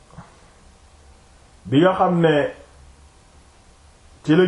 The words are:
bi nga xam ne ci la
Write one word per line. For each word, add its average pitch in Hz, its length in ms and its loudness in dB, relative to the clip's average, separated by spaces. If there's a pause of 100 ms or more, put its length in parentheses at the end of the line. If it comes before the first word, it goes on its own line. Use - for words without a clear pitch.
(1700)
bi 131 160 0
nga 185 120 2
xam 180 280 -2
ne 147 260 0 (1800)
ci 156 120 0
la 185 120 4